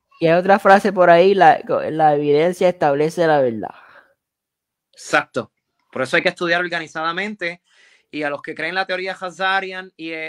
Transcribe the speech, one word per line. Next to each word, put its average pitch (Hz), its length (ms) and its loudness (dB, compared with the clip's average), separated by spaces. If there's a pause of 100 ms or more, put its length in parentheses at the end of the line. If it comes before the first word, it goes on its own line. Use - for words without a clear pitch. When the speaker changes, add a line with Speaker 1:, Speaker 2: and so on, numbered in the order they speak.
(200)
Speaker 1:
y 165 80 0
hay 165 100 4
otra 190 220 2
frase 202 320 4
por 185 180 4
ahí, 175 240 6
la, 175 280 4 (280)
la 156 260 2
evidencia 151 520 2
establece 160 600 0
la 151 120 2
verdad. 113 340 -4 (1160)
Speaker 2:
Exacto. - 600 -4 (380)
Por 123 100 -10
eso 131 160 -2
hay 165 40 2
que 180 80 -2
estudiar 175 300 -4
organizadamente. 170 1000 -8 (500)
Y 151 120 -8
a 147 60 -4
los 143 120 -8
que - 140 -14
creen 165 200 -10
la 190 100 -4
teoría 185 280 -8
Hazarian 190 840 -6
y, 160 160 -14 (180)